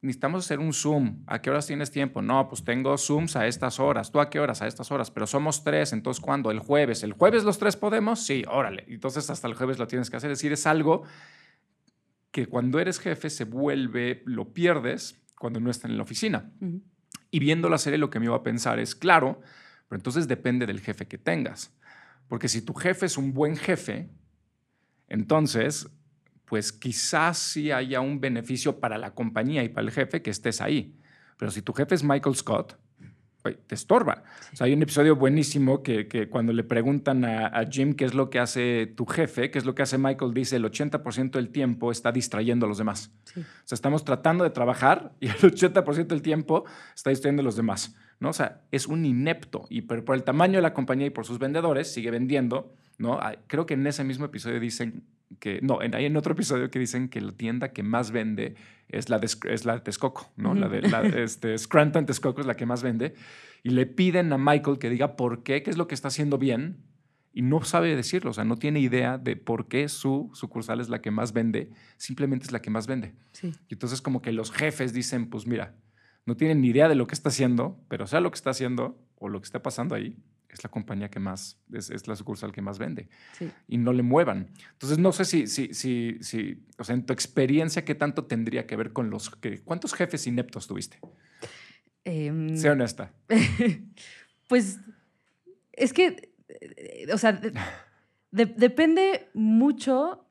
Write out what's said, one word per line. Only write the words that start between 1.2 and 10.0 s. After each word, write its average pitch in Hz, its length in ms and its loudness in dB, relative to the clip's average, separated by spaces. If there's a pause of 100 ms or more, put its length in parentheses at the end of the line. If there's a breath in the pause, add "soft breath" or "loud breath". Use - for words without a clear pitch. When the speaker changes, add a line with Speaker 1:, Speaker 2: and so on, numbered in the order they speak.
Speaker 1:
¿A 110 140 -4
qué - 80 -6
horas 147 180 0
tienes 143 240 -6
tiempo?". 139 300 -4
"No, 131 280 2
pues - 140 -12
tengo 131 360 0
Zooms 151 380 0
a 110 100 2
estas 123 340 -2
horas". 135 320 0
"¿Tú 147 80 4
a 147 80 2
qué 147 100 -4
horas?". 143 220 0
"A 107 60 -4
estas - 260 -10
horas". 123 180 -2
"Pero 107 160 -4
somos 147 380 -2
tres, 151 300 2
entonces 110 280 -4
¿cuándo?". 139 280 -2
"El 107 80 0
jueves". 139 440 2
"¿El 107 120 -6
jueves 208 300 6
los 208 140 2
tres 208 180 2
podemos?". 220 440 0
"Sí, 135 280 -2
órale". 107 400 -2
Entonces 139 420 -6
hasta - 180 -6
el 120 60 -4
jueves 127 240 -2
lo 117 80 -2
tienes 123 240 -4